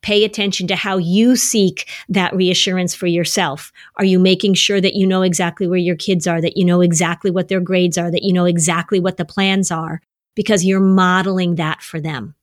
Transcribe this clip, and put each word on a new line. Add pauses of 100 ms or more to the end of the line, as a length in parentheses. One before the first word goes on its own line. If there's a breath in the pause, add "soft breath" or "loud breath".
pay
attention
to
how
you
seek (180 loud breath)
that
reassurance
for
yourself. (260 loud breath)
Are
you
making
sure
that
you
know
exactly
where
your
kids
are,
that
you
know
exactly
what
their
grades
are,
that
you
know
exactly
what
the
plans
are, (340)
because
you're
modeling
that
for
them?